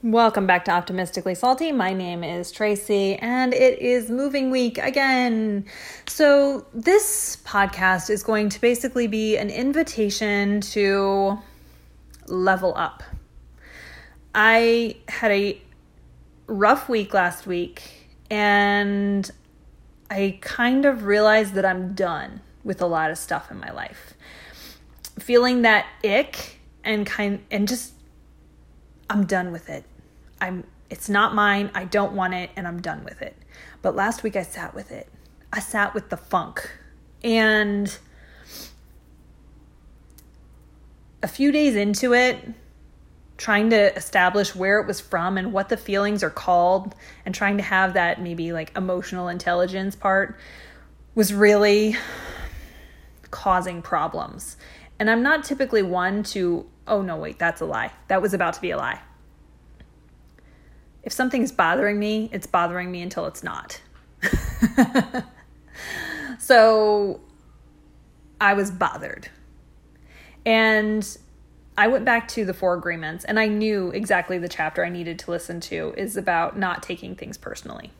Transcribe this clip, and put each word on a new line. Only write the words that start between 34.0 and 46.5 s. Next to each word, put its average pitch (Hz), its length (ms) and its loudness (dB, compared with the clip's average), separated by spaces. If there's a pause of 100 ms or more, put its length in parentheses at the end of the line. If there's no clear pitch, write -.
week 208 100 -4
I 196 80 -2
sat - 320 -12
with - 160 -16
it. - 180 -16 (440)
I 214 80 -6
sat 202 340 -2
with 196 160 -6
the 185 60 -6
funk. - 520 -4 (540)
And 214 760 2 (3250)
a 196 60 -4
few 285 240 2
days 294 240 4
into 208 360 2
it, 247 260 4 (960)
trying 214 340 2
to 208 260 6
establish 190 580 0
where 196 260 2
it - 60 -4
was 196 140 -6
from 185 380 -4
and 190 140 -6
what 196 160 -2
the 226 80 -2
feelings 202 480 -2
are 156 60 -2
called, 185 640 2 (280)